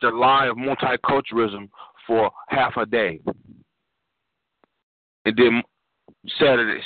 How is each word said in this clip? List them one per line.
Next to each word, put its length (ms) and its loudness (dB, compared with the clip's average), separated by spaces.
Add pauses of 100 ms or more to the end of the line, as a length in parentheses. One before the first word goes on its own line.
the 80 0
lie 380 2
of 80 -4
multiculturalism 1120 -2 (360)
for 240 2 (200)
half 280 -2
a 80 -2
day. 360 -2 (2000)
And 100 0
then 280 4 (760)
Saturday, 460 2